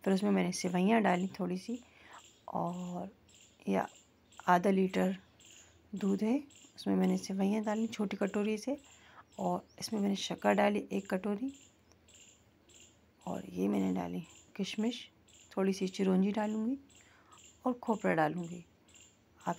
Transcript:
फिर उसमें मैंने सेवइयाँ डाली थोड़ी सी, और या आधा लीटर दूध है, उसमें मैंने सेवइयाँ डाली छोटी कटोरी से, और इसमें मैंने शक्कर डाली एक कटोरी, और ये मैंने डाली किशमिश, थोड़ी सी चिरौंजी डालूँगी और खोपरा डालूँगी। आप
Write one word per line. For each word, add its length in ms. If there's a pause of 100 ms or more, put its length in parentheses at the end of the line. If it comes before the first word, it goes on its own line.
फिर 100
उसमें 160
मैंने 240
सेवइयाँ 480
डाली 260 (100)
थोड़ी 200
सी, 200 (720)
और 600 (580)
या 220 (600)
आधा 240
लीटर 440 (760)
दूध 300
है, 160 (380)
उसमें 200
मैंने 240
सेवइयाँ 440
डाली 240
छोटी 280
कटोरी 420
से, 200 (600)
और 280 (140)
इसमें 200
मैंने 180
शक्कर 380
डाली 360
एक 180
कटोरी, 420 (1700)
और 260
ये 180
मैंने 260
डाली 320 (300)
किशमिश, 520 (440)
थोड़ी 200
सी 180
चिरौंजी 420
डालूँगी 460 (840)
और 100
खोपरा 400
डालूँगी। 500 (760)
आप 180